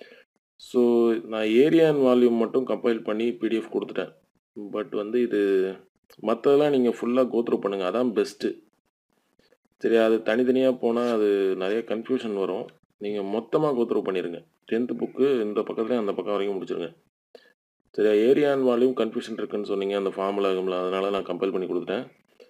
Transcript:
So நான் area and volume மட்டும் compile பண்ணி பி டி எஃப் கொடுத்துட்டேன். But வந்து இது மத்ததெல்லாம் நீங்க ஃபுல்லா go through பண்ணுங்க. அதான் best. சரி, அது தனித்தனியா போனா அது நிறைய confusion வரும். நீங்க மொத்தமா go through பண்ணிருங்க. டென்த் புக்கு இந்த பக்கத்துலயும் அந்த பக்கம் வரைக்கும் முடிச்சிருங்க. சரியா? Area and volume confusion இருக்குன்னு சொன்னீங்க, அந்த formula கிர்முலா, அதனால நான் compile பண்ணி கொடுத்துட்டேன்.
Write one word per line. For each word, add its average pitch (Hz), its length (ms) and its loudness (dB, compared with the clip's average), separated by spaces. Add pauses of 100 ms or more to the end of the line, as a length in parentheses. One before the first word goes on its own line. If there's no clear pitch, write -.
(560)
So 120 580 2
நான் 110 300 -6
area 156 440 6
and 156 80 2
volume 123 400 4
மட்டும் 117 300 0
compile 113 380 -2
பண்ணி 113 280 -2
பி 110 160 -4
டி 110 80 0
எஃப் - 200 -6
கொடுத்துட்டேன். 98 380 -4 (580)
But 104 240 -6
வந்து 110 260 -2
இது 98 500 2 (500)
மத்ததெல்லாம் 139 480 2
நீங்க 127 180 2
ஃபுல்லா 120 360 0
go 117 260 0
through 90 100 0
பண்ணுங்க. 98 300 -2
அதான் 117 160 0
best. 104 560 -2 (1160)
சரி, 110 180 2
அது 113 200 4
தனித்தனியா 123 640 2
போனா 120 340 0
அது 101 440 2
நிறைய 98 300 -2
confusion 113 480 -4
வரும். 98 320 -4 (320)
நீங்க 104 220 -6
மொத்தமா 110 400 -2
go 143 220 0
through 110 220 0
பண்ணிருங்க. 87 420 -6 (260)
டென்த் 120 200 -2
புக்கு 127 500 -2
இந்த 107 180 -2
பக்கத்துலயும் 113 380 -2
அந்த 101 140 -2
பக்கம் 92 120 -6
வரைக்கும் 98 380 -2
முடிச்சிருங்க. 87 340 -8 (960)
சரியா? 107 380 4
Area 147 220 4
and 135 160 0
volume 123 360 2
confusion 113 280 -6
இருக்குன்னு 104 340 -6
சொன்னீங்க, 98 300 -2
அந்த 98 120 -2
formula 98 360 -2
கிர்முலா, 92 360 -2
அதனால 95 300 -2
நான் 95 160 -4
compile 92 260 -4
பண்ணி 92 140 -4
கொடுத்துட்டேன். 90 440 -6 (400)